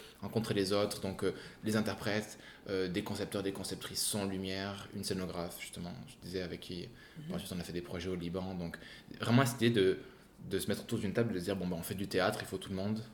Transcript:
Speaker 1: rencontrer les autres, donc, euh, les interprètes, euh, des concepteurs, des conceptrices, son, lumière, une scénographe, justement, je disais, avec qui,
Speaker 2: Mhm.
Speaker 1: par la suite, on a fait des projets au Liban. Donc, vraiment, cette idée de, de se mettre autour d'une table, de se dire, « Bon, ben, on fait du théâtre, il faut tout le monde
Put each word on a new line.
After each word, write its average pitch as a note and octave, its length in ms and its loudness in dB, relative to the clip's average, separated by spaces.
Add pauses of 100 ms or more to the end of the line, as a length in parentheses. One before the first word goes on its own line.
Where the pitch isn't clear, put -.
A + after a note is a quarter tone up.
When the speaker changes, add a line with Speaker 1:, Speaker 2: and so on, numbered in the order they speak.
(200)
Speaker 1:
rencontrer G#2+ 340 0
les - 180 4
autres, - 280 4
donc, F#2+ 220 -2
euh, F#2 120 4 (300)
les G#2+ 120 4
interprètes, G#2 600 0 (300)
euh, F#2+ 180 2
des F2+ 160 2
concepteurs, G2+ 400 -2
des G2 100 0
conceptrices, F#2+ 520 -4
son, G2+ 220 0
lumière, G2 680 -2
une G2+ 80 -4
scénographe, F2+ 580 -2
justement, F2+ 320 -8 (140)
je - 160 -16
disais, F#2 200 -4
avec F2 180 -6
qui, F2 280 -8 (280)
Speaker 2:
Mhm. - 80 -12
Speaker 1:
par - 80 -6
la F2 80 -2
suite, F#2+ 160 -8
on F2 40 -2
a E2 40 -4
fait - 80 -8
des F2 80 -2
projets F2+ 280 -4
au F#2 60 0
Liban. F2+ 400 -2
Donc, E2+ 240 -4 (400)
vraiment, A#2 260 8
cette B2 120 0
idée A#2 140 6
de, F#2+ 280 8 (500)
de F#2+ 100 0
se F2 100 0
mettre G2+ 140 0
autour A#2 160 -2
d'une G2 140 0
table, A#2 220 4
de F2+ 40 0
se F2 60 -2
dire, « G2 120 2
Bon, F2+ 100 -2
ben, F2+ 100 0
on E2+ 60 -4
fait G2 120 -4
du F#2+ 120 -2
théâtre, F#2+ 360 4
il - 40 -6
faut F#2+ 120 -4
tout - 120 -8
le F#2+ 60 0
monde G#2+ 260 0 (120)